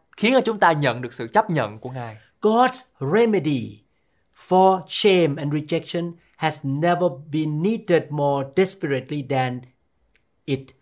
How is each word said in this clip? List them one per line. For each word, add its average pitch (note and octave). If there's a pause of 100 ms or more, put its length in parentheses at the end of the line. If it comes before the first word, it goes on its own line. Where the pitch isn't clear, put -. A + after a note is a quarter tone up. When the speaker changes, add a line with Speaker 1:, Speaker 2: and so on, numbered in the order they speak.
(160)
Speaker 1:
khiến A3+
cho C4
chúng G#3+
ta F3
nhận C3+
được A#2+
sự A#2
chấp G#3+
nhận A2
của B2
Ngài. A#2 (240)
Speaker 2:
God's A#3+ (320)
remedy D3 (720)
for F#3
shame F3
and D3
rejection E3 (240)
has D#3
never E3 (200)
been D#3
needed F3+
more C#3+
desperately D3
than B2+ (840)
it C3+ (220)